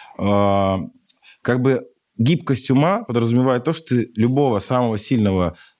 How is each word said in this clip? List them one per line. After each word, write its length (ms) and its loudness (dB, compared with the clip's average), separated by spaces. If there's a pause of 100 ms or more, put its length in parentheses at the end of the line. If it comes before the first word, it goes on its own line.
(180)
А, 600 2 (600)
как 200 0
бы 220 0 (340)
гибкость 520 -2
ума 340 0
подразумевает 580 0
то, 100 -2
что 220 -6
ты 220 -2
любого 420 2
самого 400 -2
сильного 580 0 (240)